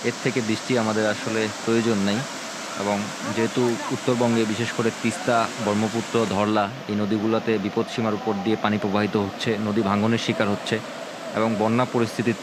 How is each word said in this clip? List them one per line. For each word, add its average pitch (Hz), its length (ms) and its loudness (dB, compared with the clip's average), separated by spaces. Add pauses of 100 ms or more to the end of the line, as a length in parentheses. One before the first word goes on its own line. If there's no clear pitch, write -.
এর 120 80 2 (100)
থেকে 131 180 2
বৃষ্টি 113 380 0
আমাদের 110 280 2
আসলে 110 420 0 (160)
প্রয়োজন 113 340 2
নেই। 101 180 2 (640)
এবং 104 220 0 (340)
যেহেতু 113 400 2 (140)
উত্তরবঙ্গে 120 540 2
বিশেষ 110 280 -2
করে 113 180 2 (120)
তিস্তা, 117 460 2 (160)
ব্রহ্মপুত্র, 107 640 0
ধরলা 104 380 2 (200)
এই 107 60 -2
নদীগুলোতে 107 640 0
বিপদসীমার 107 560 -2
উপর 107 200 -2 (100)
দিয়ে 110 180 2
পানি 107 160 2
প্রবাহিত 104 380 0
হচ্ছে, 104 500 0
নদী 107 160 2
ভাঙনের 104 360 2
শিকার 110 300 0
হচ্ছে 104 300 -2 (560)
এবং 110 240 2
বন্যা 117 340 4
পরিস্থিতির 117 500 0